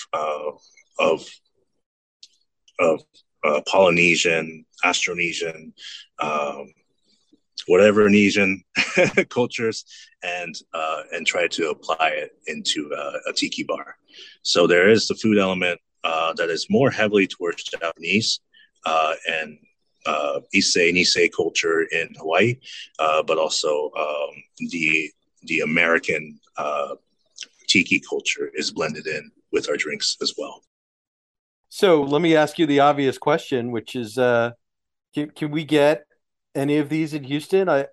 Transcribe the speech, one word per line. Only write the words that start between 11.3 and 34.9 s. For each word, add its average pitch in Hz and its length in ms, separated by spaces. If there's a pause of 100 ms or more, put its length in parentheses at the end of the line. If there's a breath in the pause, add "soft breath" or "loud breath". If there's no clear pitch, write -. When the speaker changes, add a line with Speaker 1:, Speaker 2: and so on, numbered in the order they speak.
Speaker 1:
to 80 220
apply 78 460
it 73 160 (160)
into, 76 460
uh, 71 240 (100)
a 85 60
tiki - 300
bar. - 340 (460 loud breath)
So 87 240
there 87 220
is 110 180
the 98 80
food 110 220
element, 92 420 (240)
uh, 82 300
that 85 160
is 80 200
more 117 200
heavily 104 380
towards - 360
Japanese, 85 760 (460 soft breath)
uh, 80 300 (140)
and, 78 280 (480)
uh, 73 340 (140)
Issei 90 400
Nisei 87 380
culture 82 520
in 80 340
Hawaii, 92 420 (400 loud breath)
uh, 78 240
but 80 140
also, 76 600
um, 76 460 (260)
the, 78 420 (320)
the 78 180
American, 80 800 (180)
uh, 73 380 (720)
tiki 90 320
culture - 540
is 73 180
blended 80 360
in 76 240 (200)
with - 180
our 73 80
drinks 73 440
as 73 160
well. 73 240 (1080)
Speaker 2:
So 165 340
let 147 180
me 160 140
ask 151 240
you 160 80
the 143 140
obvious 143 360
question, 131 540
which 113 240
is, 117 240
uh, 120 320 (640)